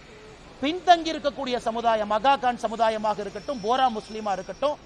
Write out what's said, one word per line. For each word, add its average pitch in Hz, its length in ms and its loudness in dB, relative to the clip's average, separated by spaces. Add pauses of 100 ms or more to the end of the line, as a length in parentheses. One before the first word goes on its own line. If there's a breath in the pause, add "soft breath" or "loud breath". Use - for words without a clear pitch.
(600)
பின்தங்கி 330 500 2
இருக்கக்கூடிய 262 460 -4
சமுதாயம், 226 520 0
அகா 220 260 4
கான் 247 220 0
சமுதாயமாக 220 600 0
இருக்கட்டும், 208 420 -8
போரா 254 280 2
முஸ்லீமா 214 420 -6
இருக்கட்டும் 190 540 -4